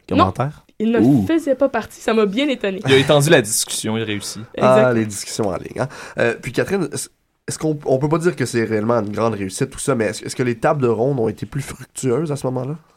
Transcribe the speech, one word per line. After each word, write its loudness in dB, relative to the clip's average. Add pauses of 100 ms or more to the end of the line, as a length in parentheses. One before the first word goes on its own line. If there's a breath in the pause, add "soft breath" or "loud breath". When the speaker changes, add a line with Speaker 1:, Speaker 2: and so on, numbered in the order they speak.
(100)
Speaker 1:
Non. 2
Speaker 2:
commentaires ? 0 (160)
Speaker 1:
Il 0
ne 2
Speaker 2:
Ouh. 4
Speaker 1:
faisait 0
pas 2
partie. -6
Ça -2
m'a 4
bien 0
étonné. -4
Speaker 3:
Il 4
a 8
étendu 4
la 6
discussion, -4
il -2
réussit. -6 (140)
Speaker 1:
Exactement. 6
Speaker 4:
Ah, 2
les 2
discussions -4
en -2
ligne, -10
hein. -2 (300 loud breath)
Euh, 2
puis -10
Catherine, -2
est-ce, -10 (360)
est-ce -8
qu'on, -2
on 2
peut 0
pas 2
dire 2
que -2
c'est 0
réellement 2
une -4
grande 0
réussite, -4
tout -16
ça, 0
mais 0
est-ce, -6
est-ce -8
que -4
les 0
tables 0
rondes 2
ont 2
été -6
plus -8
fructueuses -4
à -4
ce -6
moment-là ? -4 (200)